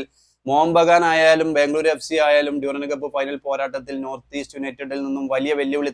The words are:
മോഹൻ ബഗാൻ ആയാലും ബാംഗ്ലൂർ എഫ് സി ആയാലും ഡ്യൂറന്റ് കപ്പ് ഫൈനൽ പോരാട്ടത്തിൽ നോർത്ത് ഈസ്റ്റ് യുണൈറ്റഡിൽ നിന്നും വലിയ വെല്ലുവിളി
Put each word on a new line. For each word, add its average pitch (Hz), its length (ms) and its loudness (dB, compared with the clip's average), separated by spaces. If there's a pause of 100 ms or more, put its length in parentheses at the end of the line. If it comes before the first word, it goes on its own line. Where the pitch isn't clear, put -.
(460)
മോഹൻ 156 260 2
ബഗാൻ 170 320 6
ആയാലും 160 480 4
ബാംഗ്ലൂർ 147 360 2
എഫ് 147 180 -2
സി 160 80 -6
ആയാലും 147 460 2
ഡ്യൂറന്റ് 139 260 -4
കപ്പ് 143 260 -6
ഫൈനൽ 139 240 -4
പോരാട്ടത്തിൽ 135 640 -6
നോർത്ത് 135 360 -12
ഈസ്റ്റ് 143 220 -10
യുണൈറ്റഡിൽ 139 440 -8
നിന്നും 135 240 -6
വലിയ 135 260 -2
വെല്ലുവിളി 143 420 -2